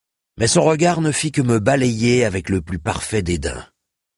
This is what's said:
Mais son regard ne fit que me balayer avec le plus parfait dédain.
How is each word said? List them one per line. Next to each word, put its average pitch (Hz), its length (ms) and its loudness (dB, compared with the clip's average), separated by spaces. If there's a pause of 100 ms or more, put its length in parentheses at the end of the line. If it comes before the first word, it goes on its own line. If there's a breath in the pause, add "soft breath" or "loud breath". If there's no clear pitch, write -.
(380)
Mais 113 100 0
son 165 160 4
regard 160 380 2
ne 156 100 0
fit 147 200 -4
que 143 100 0
me 117 180 2
balayer 120 640 2
avec 95 240 -4
le 95 140 0
plus 85 180 -6
parfait 101 420 -4
dédain. 76 440 -4 (520)